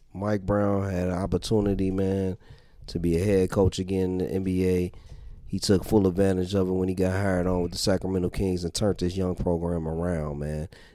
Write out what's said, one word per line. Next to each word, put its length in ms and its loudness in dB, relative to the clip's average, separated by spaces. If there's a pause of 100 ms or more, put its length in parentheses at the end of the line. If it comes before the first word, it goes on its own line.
(140)
Mike 320 -2
Brown 420 2
had 200 0
an 100 0
opportunity, 720 0
man, 460 0 (500)
to 140 -6
be 200 2
a 40 0
head 260 4
coach 300 2
again 220 0 (100)
in 60 -2
the 120 0
N 140 -2
B 240 2
A. 240 2 (540)
He 120 -6
took 260 2
full 220 4
advantage 480 2
of 140 2
it 40 0
when 160 0
he 60 -2
got 160 0
hired 380 0
on 140 2
with 100 -4
the 60 -8
Sacramento 520 0
Kings 320 -2
and 100 -4
turned 260 0
this 180 -2
young 180 0
program 540 -2
around, 500 -4
man. 300 -6 (260)